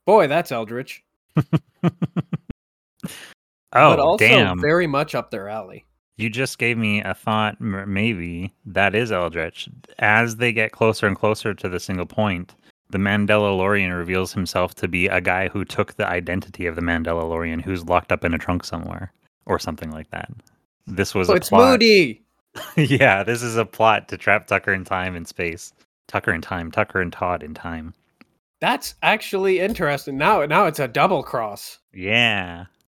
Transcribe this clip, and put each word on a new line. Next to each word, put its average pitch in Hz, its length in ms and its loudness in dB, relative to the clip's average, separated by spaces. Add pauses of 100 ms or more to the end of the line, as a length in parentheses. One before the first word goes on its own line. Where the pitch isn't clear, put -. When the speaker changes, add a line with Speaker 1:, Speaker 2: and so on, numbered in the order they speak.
Speaker 1:
Boy, 190 240 6
that's 160 240 -2
eldritch. 117 500 -8 (340)
Speaker 2:
<laughs> 151 60 2 (2250)
Oh, 143 220 8
Speaker 1:
But - 40 2
also 151 280 4
Speaker 2:
damn. 107 340 4
Speaker 1:
very 165 260 2
much 143 280 -2
up 120 160 -4
their 101 180 -10
alley. 107 360 -12 (320)
Speaker 2:
You 110 140 -4
just 127 280 -4
gave 117 200 0
me 107 240 0
a 95 100 -6
thought, 107 480 0
m-, 98 320 -6
maybe 92 600 -4 (100)
that 98 300 2
is 110 180 0
eldritch. 85 560 -4 (300)
As 113 380 2
they 120 160 0
get 110 200 -2
closer 110 340 2
and 98 100 2
closer 107 360 -2
to 98 160 -8
the 90 120 -4
single 90 260 -6
point, 95 480 -4 (360)
the 101 80 -4
Mandalorian 101 960 2
reveals 90 380 -2
himself 90 440 -2
to 95 120 -6
be 87 200 0
a 92 120 0
guy 92 280 -2
who 95 160 -6
took - 300 -4
the 104 140 -4
identity 90 580 -4
of 82 100 -4
the 85 40 -6
Mandalorian 82 800 -2
who's 90 240 -6
locked 87 280 0
up 90 120 -4
in 87 80 0
a 80 60 -2
trunk 90 260 -2
somewhere 85 480 -10 (320)
or 92 140 0
something 80 320 -6
like 78 200 -14
that. 85 200 -12 (560)
This 95 280 -4
was 92 140 0
Speaker 1:
Oh, - 60 6
Speaker 2:
a - 20 4
Speaker 1:
it's - 140 0
Speaker 2:
plot. 254 220 8
Speaker 1:
Moody! 202 500 4 (320)
Speaker 2:
<laughs> - 220 -10
Yeah, 127 460 6
this 117 200 -2
is 117 140 -2
a 113 100 2
plot 110 420 2
to - 80 -8
trap 104 300 2
Tucker 98 260 0
in 95 120 -2
time 92 320 -4
and 85 120 -12
space. 85 460 -8 (340)
Tucker 101 240 -2
in 82 80 -2
time, 85 300 -8
Tucker 98 320 -2
and 85 100 -4
Todd 90 300 -4
in 76 100 -14
time. 82 400 -12 (720)
Speaker 1:
That's 233 400 -4
actually 190 580 0
interesting. 151 560 -4
Now, 160 300 2
now 165 180 4
it's 160 140 -2
a 135 100 -2
double 143 340 2
cross. 110 580 -8 (120)
Speaker 2:
Yeah. 95 720 0 (340)